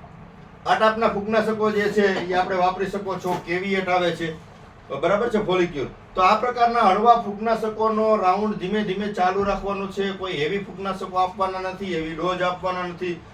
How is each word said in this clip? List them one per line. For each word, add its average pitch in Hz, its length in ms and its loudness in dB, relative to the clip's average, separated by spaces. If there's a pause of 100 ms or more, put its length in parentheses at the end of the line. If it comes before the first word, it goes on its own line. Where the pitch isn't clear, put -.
(640)
આ 185 100 4
ટાઇપના 220 320 4
ફૂગનાશકો 208 640 0
જે 202 200 2
છે 208 100 2
એ 185 320 2
આપણે 180 220 0
વાપરી 185 300 2
શકો 185 300 -4
છો. 180 300 -4
કેવીએટ 185 440 -2
આવે 180 220 2
છે, 165 220 -4 (560)
બરાબર 185 400 0
છે, 208 160 0
ફોલિક્યુલ. 170 420 0 (280)
તો 190 60 2
આ 190 140 8
પ્રકારના 240 440 2
હળવા 214 360 6
ફૂગનાશકોનો 214 1000 0
રાઉન્ડ 196 400 0
ધીમે 196 280 -2
ધીમે 202 300 -4
ચાલુ 185 300 0
રાખવાનો 196 440 -4
છે. 196 240 -4
કોઈ 185 220 -6
હેવી 185 240 -2
ફૂગનાશકો 190 600 -8
આપવાના 185 420 -2
નથી, 185 360 -6
હેવી 160 200 -6
ડોઝ 180 260 -2
આપવાના 180 460 -2
નથી. 175 340 -8 (120)